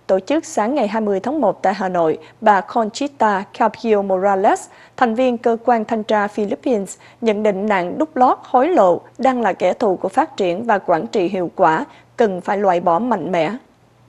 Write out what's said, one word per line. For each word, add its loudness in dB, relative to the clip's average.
tổ 2
chức -2
sáng -4
ngày 0
hai -4
mươi -2
tháng -4
một 0
tại 0
Hà -4
Nội, 0
bà 4
Conchita -2
Carpio 0
Morales, 0
thành 0
viên 0
cơ 0
quan 2
thanh -4
tra -2
Philippines, -4
nhận 0
định 0
nạn -2
đút -2
lót, 2
hối 2
lộ 4
đang 0
là 0
kẻ 0
thù 0
của -6
phát -2
triển -2
và 2
quản -2
trị -2
hiệu -4
quả, 2
cần 0
phải -4
loại 2
bỏ 2
mạnh -2
mẽ. 0